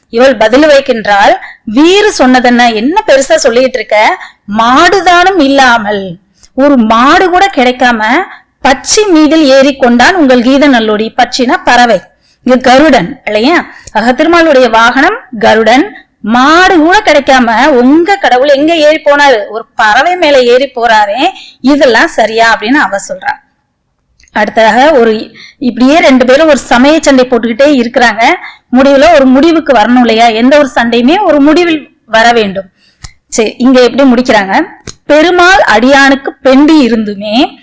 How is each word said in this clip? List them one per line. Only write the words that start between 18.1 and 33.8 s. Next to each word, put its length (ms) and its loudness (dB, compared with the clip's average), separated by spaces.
கடவுள் 320 0
எங்க 280 0
ஏறி 280 0
போனாரு? 440 0
ஒரு 260 -12
பறவை 420 0
மேல 260 0
ஏறி 320 0
போறாரே, 540 -2
இதெல்லாம் 480 0
சரியா 500 -2
அப்படின்னு 80 -10
அவ 300 -2
சொல்றா. 380 -10
அடுத்ததாக, 600 0
ஒரு, 380 -2
இப்படியே 400 0
ரெண்டு 280 2
பேரும் 220 2
ஒரு 100 2
சமய 420 0
சண்டை 260 0
போட்டுக்கிட்டே 560 0
இருக்கிறாங்க. 400 -2
முடிவுல 420 2
ஒரு 120 4
முடிவுக்கு 460 2
வரணும் 260 0
இல்லையா? 280 0
எந்த 320 2
ஒரு 160 0
சண்டையுமே 500 0
ஒரு 160 0
முடிவில் 560 0
வர 260 0
வேண்டும். 360 -4
சரி, 300 -4
இங்க 240 2